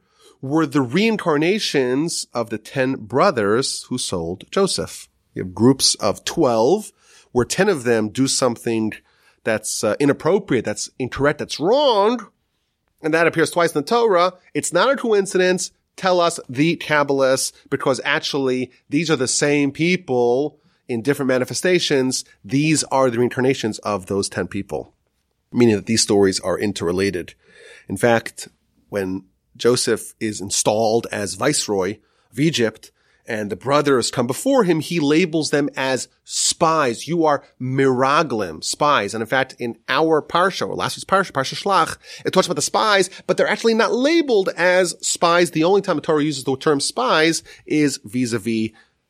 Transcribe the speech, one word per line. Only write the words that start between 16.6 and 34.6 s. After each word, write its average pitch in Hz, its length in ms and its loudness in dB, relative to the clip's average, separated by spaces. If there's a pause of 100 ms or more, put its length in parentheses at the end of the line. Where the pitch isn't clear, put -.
Kabbalists, 139 800 0 (160)
because 135 340 0
actually 135 640 -2 (200)
these 160 200 -2
are 160 60 2
the 127 140 0
same 147 420 0
people 139 880 0 (300)
in 117 120 -4
different 135 280 0
manifestations. 131 960 0 (180)
These 139 420 0
are 135 240 2
the 113 80 -4
reincarnations 120 600 0
of 101 280 -6
those 98 200 -2
ten 92 220 -6
people, 78 440 -10 (600)
meaning 120 240 4
that 90 80 -6
these 113 160 0
stories 98 400 2
are 90 180 -2
interrelated. 92 720 -4 (540)
In - 80 -8
fact, - 540 0 (400)
when 95 340 -4 (320)
Joseph 117 640 0
is 107 220 -6
installed 110 680 0
as 101 240 -6
viceroy 104 640 -2 (320)
of 107 80 -8
Egypt 120 500 -2 (380)
and 107 240 -6
the 110 40 -6
brothers 139 540 0
come 123 160 -2
before 247 380 0